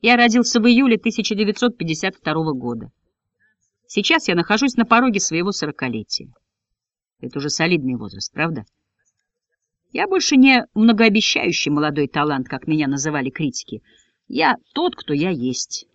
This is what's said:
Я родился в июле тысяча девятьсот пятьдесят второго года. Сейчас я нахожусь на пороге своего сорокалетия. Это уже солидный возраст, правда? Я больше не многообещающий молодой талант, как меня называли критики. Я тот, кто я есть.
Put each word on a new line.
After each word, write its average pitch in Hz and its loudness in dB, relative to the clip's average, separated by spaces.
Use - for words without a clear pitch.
Я 233 4
родился 240 4
в 226 4
июле 240 6
тысяча 226 -2
девятьсот 214 0
пятьдесят 170 -6
второго 160 -4
года. 120 -8
Сейчас 302 -2
я 185 0
нахожусь 220 0
на 233 2
пороге 233 2
своего 175 -4
сорокалетия. 127 -8
Это 127 -10
уже 143 -6
солидный 151 0
возраст, 104 -12
правда? 147 -6
Я 339 -4
больше 370 2
не 254 8
многообещающий 214 2
молодой 147 0
талант, 139 -2
как - -10
меня 156 0
называли 139 -4
критики. 131 -8
Я - 0
тот, 349 -2
кто - -10
я 151 0
есть. 127 -6